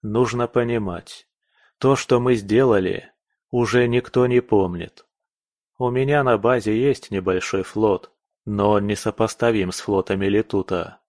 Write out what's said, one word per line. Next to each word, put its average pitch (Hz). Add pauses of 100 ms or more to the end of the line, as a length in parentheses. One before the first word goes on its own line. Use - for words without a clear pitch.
Нужно 120
понимать, 113 (520)
то, 135
что 127
мы 123
сделали, 104 (380)
уже 120
никто 123
не 123
помнит. 90 (720)
У 123
меня 135
на 120
базе 110
есть 135
небольшой 95
флот, 104 (360)
но 101
он 101
несопоставим 104
с -
флотами 98
Летута. 98